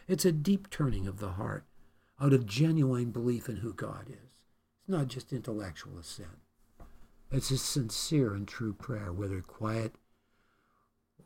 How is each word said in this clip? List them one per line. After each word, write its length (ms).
It's 180
a 80
deep 380
turning 360
of 120
the 120
heart 340
out 120
of 140
genuine 640
belief 380
in 80
who 160
God 360
is. 360
It's 80
not 200
just 240
intellectual 680
assent. 400
It's 180
a 80
sincere 760
and 120
true 260
prayer, 400
whether 280
quiet, 560